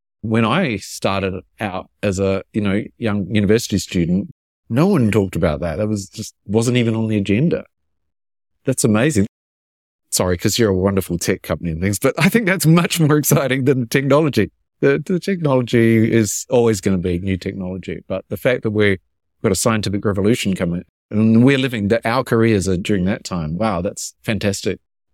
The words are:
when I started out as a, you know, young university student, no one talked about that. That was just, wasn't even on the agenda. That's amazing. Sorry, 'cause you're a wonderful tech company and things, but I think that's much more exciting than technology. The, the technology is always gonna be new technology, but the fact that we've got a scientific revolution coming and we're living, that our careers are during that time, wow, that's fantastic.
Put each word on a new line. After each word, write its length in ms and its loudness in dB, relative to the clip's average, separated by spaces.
when 240 0
I 320 0
started 680 -4
out 300 -8
as 180 -2
a, 240 -2
you 80 -2
know, 220 -2
young 360 -4
university 440 2
student, 520 -2
no 180 2
one 240 2
talked 240 0
about 260 0
that. 160 -6
That 100 -2
was 220 -4
just, 240 -14
wasn't 320 0
even 180 2
on 120 -2
the 100 0
agenda. 480 0
That's 180 -2
amazing. 440 2
Sorry, 280 0
'cause 200 -2
you're 120 4
a 80 2
wonderful 400 -2
tech 240 -4
company 300 -6
and 100 -6
things, 180 -2
but 180 0
I 120 2
think 160 0
that's 200 0
much 340 4
more 180 4
exciting 480 0
than 220 2
technology. 640 2
The, 240 2
the 160 -2
technology 920 2
is 380 0
always 320 2
gonna 180 0
be 200 -2
new 180 -2
technology, 720 -8
but 220 -8
the 80 -8
fact 260 -2
that 80 -2
we've 280 2
got 100 2
a 40 0
scientific 500 0
revolution 500 0
coming 280 -4
and 340 4
we're 140 6
living, 320 -2
that 160 0
our 180 0
careers 460 2
are 80 0
during 280 -2
that 180 -4
time, 340 -6
wow, 240 -2
that's 400 -8
fantastic. 580 -4